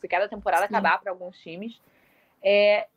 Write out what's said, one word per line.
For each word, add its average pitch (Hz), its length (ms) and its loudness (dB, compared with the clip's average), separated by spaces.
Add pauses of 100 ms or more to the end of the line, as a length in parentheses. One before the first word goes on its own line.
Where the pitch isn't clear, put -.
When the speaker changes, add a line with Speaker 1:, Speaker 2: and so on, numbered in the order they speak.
Speaker 1:
sequer 175 180 -2
da 202 80 -2
temporada 202 400 -2
Speaker 2:
Sim. 214 60 -8
Speaker 1:
acabar 190 260 2
pra 196 120 -10
alguns 180 280 -14
times. 190 420 -14 (600)
É, 208 540 4